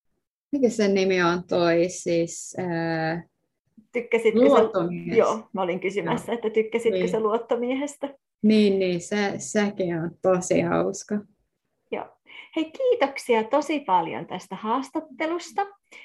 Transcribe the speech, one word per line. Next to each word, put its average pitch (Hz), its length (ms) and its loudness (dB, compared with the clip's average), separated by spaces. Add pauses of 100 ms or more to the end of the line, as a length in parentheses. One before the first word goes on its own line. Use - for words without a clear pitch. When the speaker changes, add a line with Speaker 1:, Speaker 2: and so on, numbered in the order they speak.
(520)
Speaker 1:
mikä 269 180 2
sen 202 240 2
nimi 190 300 2
on 175 240 2
toi 170 420 4
siis, 170 680 -4
ää, 165 640 -2 (680)
Speaker 2:
Tykkäsitkö 226 460 0
sä 254 60 8
Speaker 1:
luottomies? 175 720 2
Speaker 2:
Joo, 220 360 2
mä 190 80 -2
olin 180 180 -2
kysymässä, 190 520 -4
Speaker 1:
Joo. 226 40 -2
Speaker 2:
että 233 140 -4
tykkäsitkö 220 500 0
Speaker 1:
Niin. 180 100 0
Speaker 2:
sä 208 100 -2
luottomiehestä? 240 880 -4 (340)
Speaker 1:
Niin, 208 360 4
niin, 180 220 -2
se, 202 360 -4
sekin 202 600 -2
on 165 120 -6 (100)
tosi 180 400 2
hauska. 175 540 -2 (760)
Speaker 2:
Joo. 208 140 -8 (500)
Hei, 320 160 -4
kiitoksia 269 720 0
tosi 294 360 -2
paljon 170 460 -2
tästä - 300 -12
haastattelusta. 311 1080 -6 (440)